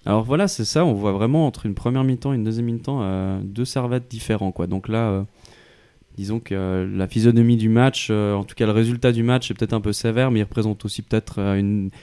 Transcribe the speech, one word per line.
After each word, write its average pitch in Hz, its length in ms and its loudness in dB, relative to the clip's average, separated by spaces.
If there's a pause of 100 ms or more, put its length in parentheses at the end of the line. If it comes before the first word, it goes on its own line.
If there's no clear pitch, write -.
Alors 110 160 2
voilà, 151 240 0
c'est 117 180 -4
ça, 160 200 2
on 139 80 2
voit 101 200 0
vraiment 131 340 2
entre - 180 -6
une 104 80 -2
première 127 300 -2
mi-temps 131 280 0
et 135 40 0
une 113 80 0
deuxième 113 240 -2
mi-temps, 120 340 -4
euh, 95 400 -2
deux 101 240 -6
Servettes 123 420 -4
différents, 107 440 -4
quoi. 87 160 -4
Donc 95 200 -4
là, 110 220 0
euh, 98 140 0 (920)
disons 104 240 -4
que, 113 140 -8
euh, 92 420 -2
la 95 120 -2
physionomie 117 500 6
du 110 120 2
match, 120 420 2
euh, 104 240 2
en 98 80 -2
tout - 100 -14
cas 113 140 0
le 107 40 2
résultat 117 400 2
du 117 120 2
match 123 260 2
est 104 60 -4
peut-être 113 180 -4
un 110 80 0
peu 104 120 -2
sévère, 120 360 0
mais 113 120 2
il - 20 2
représente 107 420 -2
aussi 107 160 -8
peut-être, - 380 -2
euh, 98 160 0
une 101 340 0 (140)